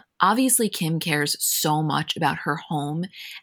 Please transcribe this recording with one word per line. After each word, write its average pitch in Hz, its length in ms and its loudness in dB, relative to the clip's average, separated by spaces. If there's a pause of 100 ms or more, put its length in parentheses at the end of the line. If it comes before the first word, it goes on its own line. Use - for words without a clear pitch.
(200)
obviously 233 480 4
Kim 160 300 0
cares 147 400 0
so 156 460 0
much 147 320 0
about 143 220 0
her 147 180 -2
home 151 480 -4 (380)